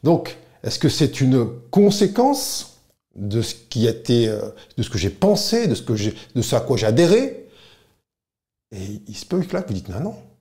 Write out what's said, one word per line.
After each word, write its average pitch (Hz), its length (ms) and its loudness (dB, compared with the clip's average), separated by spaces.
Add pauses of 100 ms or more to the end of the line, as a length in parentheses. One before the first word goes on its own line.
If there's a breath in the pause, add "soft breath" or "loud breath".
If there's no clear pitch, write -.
Donc, 170 340 0 (260 soft breath)
est-ce - 140 -6
que 156 120 2
c'est - 320 0
une 127 260 4 (220)
conséquence - 1120 2 (340)
de 104 260 -2
ce - 140 -6
qui - 320 -2
a 110 40 4
été, 117 360 2
euh, 107 140 -2 (340 loud breath)
de 117 80 -2
ce - 60 -6
que - 80 -6
j'ai 101 120 0
pensé, 202 580 2
de 123 80 0
ce - 80 -10
que 117 120 -2
j'ai, 104 180 -2 (220 loud breath)
de 120 60 0
ce - 160 -2
à - 20 4
quoi 127 160 -2
j'ai 107 120 0
adhéré ? 175 600 2 (1300 soft breath)
Et 190 320 -12
il 214 80 -16
se - 100 -16
peut 180 140 -2
que - 140 -4
là, 185 120 -4
vous - 80 -6
dites, « 92 160 -6
Non, 113 120 -6
non. » 214 140 -6 (260)